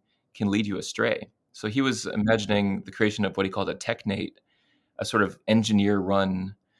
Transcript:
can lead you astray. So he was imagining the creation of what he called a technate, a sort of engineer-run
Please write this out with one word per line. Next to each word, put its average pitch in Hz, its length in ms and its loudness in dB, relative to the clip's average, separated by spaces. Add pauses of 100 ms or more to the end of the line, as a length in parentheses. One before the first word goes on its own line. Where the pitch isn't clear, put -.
(340)
can 104 160 0
lead 104 160 2
you 98 120 -4
astray. - 500 -4 (240)
So - 160 -8
he 117 120 0
was 131 260 -2
imagining 104 800 2
the - 80 -14
creation 104 320 0
of 95 120 -2
what 98 100 0
he 95 40 -4
called 95 200 -2
a - 40 -6
technate, - 640 -6 (600)
a - 60 -6
sort 107 180 2
of - 160 -2 (100)
engineer-run 98 1080 2 (260)